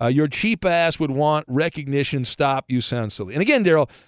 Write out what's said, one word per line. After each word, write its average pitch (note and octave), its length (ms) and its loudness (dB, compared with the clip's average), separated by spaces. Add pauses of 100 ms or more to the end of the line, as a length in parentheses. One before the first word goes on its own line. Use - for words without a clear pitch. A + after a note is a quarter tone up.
Uh, A#2 80 0
"Your C#3+ 180 2
cheap G#3+ 380 -2
ass E3+ 340 2
would D3 140 -2
want D3+ 360 0
recognition. C#3 760 -2
Stop. C3+ 440 -2
You B2+ 120 0
sound A#2 320 -4
silly." G2+ 220 -10
And D3+ 80 -2
again, B3 220 2
Daryl, D#3+ 240 4 (200)